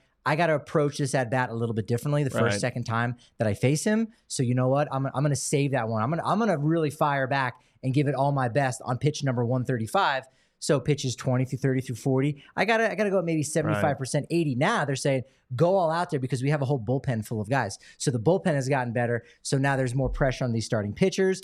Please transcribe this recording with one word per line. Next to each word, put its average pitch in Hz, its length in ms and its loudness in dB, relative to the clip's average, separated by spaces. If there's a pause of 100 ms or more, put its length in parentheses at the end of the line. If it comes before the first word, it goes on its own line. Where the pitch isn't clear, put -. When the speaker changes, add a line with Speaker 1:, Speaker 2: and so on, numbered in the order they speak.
(300)
Speaker 1:
I 151 60 2
gotta 165 200 2
approach 147 440 0
this 139 160 -2
at 123 160 0
bat 127 180 0
a 113 40 -8
little 117 220 -2
bit 107 120 -2
differently 147 360 0
the 131 60 0
first, 123 140 0
Speaker 2:
Right. 104 180 0
Speaker 1:
second 123 220 -4
time 117 320 -2 (240)
that 113 80 0
I 101 60 2
face 139 300 0
him. 220 260 0 (180)
So - 160 -4
you 120 120 2
know 127 140 2
what? 143 220 2
I'm, 135 160 -2
I'm 147 160 -2
gonna 147 120 2
save 139 360 0
that 120 180 0
one. 110 140 -2
I'm 123 60 0
gonna, 160 160 -2
I'm 170 140 0
gonna 208 180 2
really 156 340 0
fire 139 360 0
back 131 280 0 (280)
and 131 100 0
give 139 140 2
it 143 80 0
all 139 160 2
my 135 160 0
best 127 380 0
on 127 120 -2
pitch 143 260 0
number 123 220 0
one 123 200 0
thirty-five. 135 580 0 (380)
So 143 180 2
pitches 139 360 -2
twenty 127 300 0
through 123 140 -4
thirty 131 220 0
through 123 140 -8
forty. 139 480 0 (120)
I 208 100 0
gotta, 226 260 2
I 180 40 -6
gotta 208 140 0
go 185 120 2
maybe 160 220 0
seventy-five 139 540 0
percent, 143 320 -4
Speaker 2:
Right. 165 80 0
Speaker 1:
eighty. 151 180 0
Now 175 300 2
they're 139 120 -2
saying, 135 260 0 (320)
"Go 170 220 4
all 170 120 2
out 175 200 -2
there," 143 100 -2
because 127 240 -4
we 139 60 0
have 147 120 0
a 135 40 0
whole 135 140 0
bullpen 117 460 -2
full 110 140 -4
of 104 100 -6
guys. 120 300 -2 (180)
So - 140 0
the 120 80 0
bullpen 180 360 2
has 131 120 0
gotten 131 260 0
better. 120 300 0 (180)
So - 160 -2
now 135 200 2
there's 127 180 0
more 131 140 2
pressure 135 340 0
on 123 80 0
these 113 140 0
starting 104 280 -2
pitchers. 190 500 2